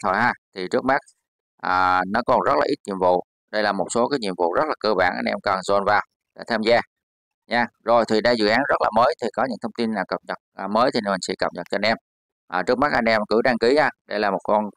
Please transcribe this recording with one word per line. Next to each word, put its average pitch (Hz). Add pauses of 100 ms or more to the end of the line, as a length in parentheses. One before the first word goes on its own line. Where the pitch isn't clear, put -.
thôi 95
ha. 117 (220)
Thì 92
trước 123
mắt, 135 (560)
à, 92
nó 110
còn 117
rất 131
là 151
ít 143
nhiệm 95
vụ. 90 (260)
Đây 107
là 104
một 92
số 120
cái 139
nhiệm 95
vụ 87
rất 139
là 123
cơ 107
bản 90
anh 123
em 107
cần 95 (100)
join 101
vào 101 (320)
để -
tham 110
gia 113 (680)
nha. 113 (180)
Rồi 113
thì 107
đây 120
dự 107
án 113
rất 165
là 123
mới, 120
thì 113
có 120
những 110
thông 110
tin 113
nào 95
cập 90
nhật, 95 (160)
à, 98
mới 117
thì 120
mình 98
sẽ 95
cập 85
nhật 87
cho 101
anh 98
em. 110 (520)
À, 90
trước 123
mắt 147
anh 123
em 113
cứ 110
đăng 123
ký 127
ha. 139 (160)
Đây 104
là 104
một 95
con 107 (120)